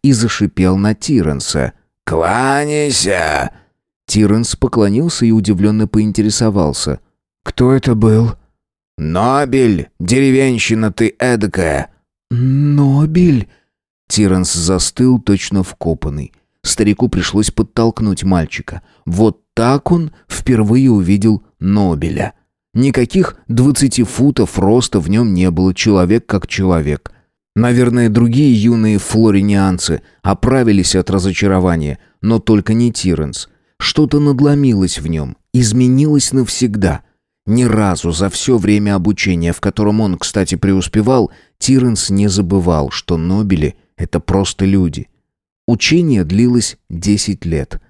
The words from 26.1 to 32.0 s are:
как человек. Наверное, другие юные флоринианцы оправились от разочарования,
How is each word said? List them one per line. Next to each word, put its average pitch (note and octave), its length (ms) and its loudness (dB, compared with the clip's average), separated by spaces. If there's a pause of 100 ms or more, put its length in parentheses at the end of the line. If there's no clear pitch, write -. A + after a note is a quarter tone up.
как G2+ 220 -4
человек. E2 640 -2 (440)
Наверное, A#2+ 540 2
другие A#2+ 440 4
юные A2 440 2
флоринианцы G2 1040 0 (200)
оправились G#2+ 720 0
от F#2 140 0
разочарования, F2+ 920 0 (220)